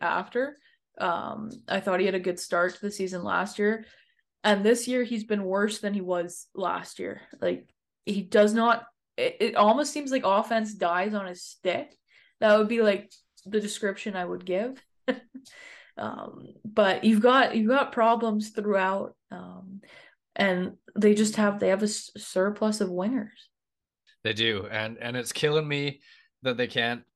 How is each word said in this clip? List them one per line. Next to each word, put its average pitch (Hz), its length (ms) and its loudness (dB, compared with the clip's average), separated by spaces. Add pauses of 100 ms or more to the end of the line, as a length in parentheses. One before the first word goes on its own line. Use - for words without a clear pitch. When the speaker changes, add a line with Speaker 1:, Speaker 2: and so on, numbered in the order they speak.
Speaker 1:
after. 240 580 -2 (400)
Um, - 520 -4 (180)
I 190 120 -2
thought 185 200 0
he 196 60 2
had 190 80 0
a 190 60 -2
good 180 180 -4
start 180 360 -2
to - 80 -20
the 202 80 -6
season 185 340 -6
last 190 340 -2
year, 214 280 0 (580)
and 202 200 4
this 240 220 2
year 247 180 0
he's 220 200 -6
been 202 200 -2
worse 202 360 0
than 202 140 -4
he 196 80 -4
was 175 520 -4
last 175 440 -6
year. - 240 -10 (180)
Like, - 320 -4 (320)
he 202 180 -2
does 208 300 6
not, 233 340 2 (300)
it, - 240 -2
it 220 160 0
almost 247 360 4
seems 285 200 -6
like 262 120 0
offense 214 500 0
dies 185 400 0
on 196 120 -4
his 180 160 -12
stick. - 540 -6 (440)
That 214 180 6
would 214 100 2
be, 233 140 2
like, 202 280 2 (360)
the 208 140 0
description 202 560 -6
I 180 100 -4
would 180 180 -8
give. 208 400 -4 (240)
<laughs> - 80 -2 (800)
Um, - 480 -10 (180)
but 208 400 2
you've 214 160 6
got, 247 340 6
you've 220 140 2
got 269 240 2
problems 220 560 2
throughout, 196 640 -2 (160)
um, 185 520 -16 (520)
and 185 440 0 (200)
they 214 160 8
just 214 220 2
have, 208 240 2
they 190 80 2
have 196 140 2
a - 20 2
s-, - 320 -4
surplus 208 640 -2
of 196 80 0
wingers. 190 400 -2 (960)
Speaker 2:
They 110 80 0
do, 104 380 0
and, 110 260 -6
and 120 220 -6
it's 117 140 -8
killing 151 360 0
me 143 320 -4 (440)
that 127 120 -2
they 123 100 0
can't 117 360 -2 (140)